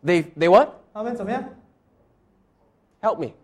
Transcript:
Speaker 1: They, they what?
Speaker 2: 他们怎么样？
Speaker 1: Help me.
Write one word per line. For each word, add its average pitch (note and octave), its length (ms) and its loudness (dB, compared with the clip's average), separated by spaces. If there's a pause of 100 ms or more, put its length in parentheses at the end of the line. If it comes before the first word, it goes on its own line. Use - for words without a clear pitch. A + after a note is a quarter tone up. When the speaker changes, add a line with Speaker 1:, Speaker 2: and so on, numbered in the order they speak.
Speaker 1:
They, E3 200 0 (140)
they E3 120 2
what? B3 180 6 (240)
Speaker 2:
他 G#3+ 100 -12
们 A#3+ 140 -8
怎 G3+ 80 -12
么 G3 80 -8
样？ C4 100 -6 (1600)
Speaker 1:
Help G#3+ 160 -2
me. C3 140 -8 (120)